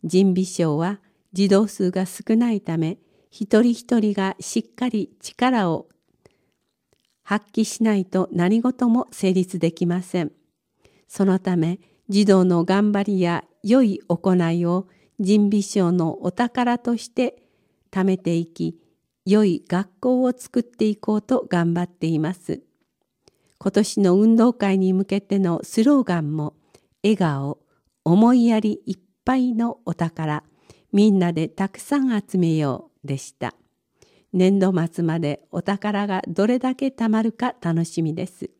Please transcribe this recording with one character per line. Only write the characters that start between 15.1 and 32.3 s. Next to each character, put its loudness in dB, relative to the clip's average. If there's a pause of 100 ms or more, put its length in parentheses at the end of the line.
準 2
備 0
賞 0
の -2
お -2
宝 -2
と -4
し -10
て -4 (480)
貯 -2
め 2
て -2
い -2
き、 -8 (460)
良 4
い 0
学 -6
校 0
を 0
作 -6
っ -2
て -6
い -2
こ -2
う -2
と -2
頑 0
張 -2
っ -10
て -6
い 0
ま -2
す。 -10 (1000)
今 -4
年 0
の 4
運 4
動 4
会 -2
に 0
向 0
け -4
て -4
の 0
ス 0
ロ 4
ー 0
ガ -2
ン -4
も、 -6 (480)
笑 2
顔、 -2 (460)
思 6
い 4
や 2
り -2
い -6
っ -20 (260)
ぱ 0
い 0
の -4
お -6
宝、 -6 (500)
み 6
ん 4
な 0
で -2
た -6
く -14
さ -4
ん 0 (100)
集 -8